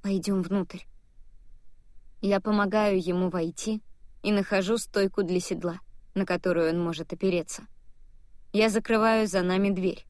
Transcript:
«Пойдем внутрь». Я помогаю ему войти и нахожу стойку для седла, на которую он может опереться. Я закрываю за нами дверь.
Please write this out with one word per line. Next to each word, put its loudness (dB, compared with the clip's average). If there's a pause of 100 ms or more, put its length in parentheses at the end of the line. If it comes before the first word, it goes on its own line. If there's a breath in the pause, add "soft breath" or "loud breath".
«Пойдем 0
внутрь». -2 (1400)
Я 2
помогаю 2
ему 0
войти -4 (400)
и 0
нахожу 2
стойку 0
для 0
седла, -4 (340)
на 0
которую 2
он 0
может -4
опереться. -2 (920)
Я 6
закрываю 4
за 0
нами 2
дверь. -2